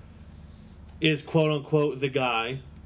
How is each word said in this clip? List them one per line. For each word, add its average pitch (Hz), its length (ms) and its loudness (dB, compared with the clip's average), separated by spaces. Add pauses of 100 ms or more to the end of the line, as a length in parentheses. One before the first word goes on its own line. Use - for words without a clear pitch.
(1000)
is 156 220 4
quote-unquote 151 760 2
the 139 80 0
guy, 127 500 0 (280)